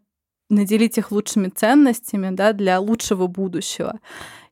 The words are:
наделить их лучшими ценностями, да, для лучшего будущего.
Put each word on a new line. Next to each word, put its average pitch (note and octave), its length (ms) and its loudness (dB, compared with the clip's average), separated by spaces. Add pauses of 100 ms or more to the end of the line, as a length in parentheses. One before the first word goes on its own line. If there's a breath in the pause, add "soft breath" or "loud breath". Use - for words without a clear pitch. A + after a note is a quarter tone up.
(500)
наделить G#3+ 500 2
их G3+ 120 -4
лучшими G3+ 380 -2
ценностями, A3+ 800 2
да, G3 220 2
для F#3+ 280 0
лучшего G#3 460 -2
будущего. F3+ 720 -6 (540 loud breath)